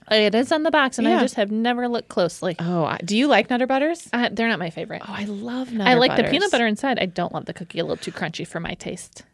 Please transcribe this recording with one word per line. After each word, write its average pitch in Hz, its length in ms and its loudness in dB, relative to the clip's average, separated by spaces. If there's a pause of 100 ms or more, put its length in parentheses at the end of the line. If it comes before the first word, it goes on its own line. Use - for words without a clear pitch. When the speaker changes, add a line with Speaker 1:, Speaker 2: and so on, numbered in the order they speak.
(120)
Speaker 1:
It 214 240 4
is 240 160 2
on 311 120 2
the 320 80 0
box, 285 260 2
and 254 100 2
I 320 40 6
Speaker 2:
Yeah. 359 100 4
Speaker 1:
just 254 140 0
have 208 160 0
never 240 360 0
looked 233 220 -4
closely. 180 500 -2
Speaker 2:
Oh, 170 240 0
I, - 200 0
do 180 120 -2
you 254 120 4
like 220 220 4
Nutter 247 160 0
Butters? 277 460 0
Speaker 1:
Uh, 240 180 2
they're 226 200 -2
not 208 100 -2
my 175 120 -4
favorite. - 360 -10
Speaker 2:
Oh, 208 60 -12
I 202 100 -8
love 233 460 -8
Speaker 1:
I 240 60 -6
Speaker 2:
Nutter 240 260 4
Speaker 1:
like 262 100 6
the 240 120 4
Speaker 2:
Butters. - 80 -2
Speaker 1:
peanut 381 200 0
butter 233 160 4
inside. 240 320 0
I - 60 0
don't 175 280 -4
love 160 120 -8
the 175 80 -8
cookie. - 260 -10
A 165 60 0
little 156 100 -4
too 175 160 -8
crunchy 170 340 -6
for - 140 -8
my 170 140 -8
taste. - 500 -12 (100)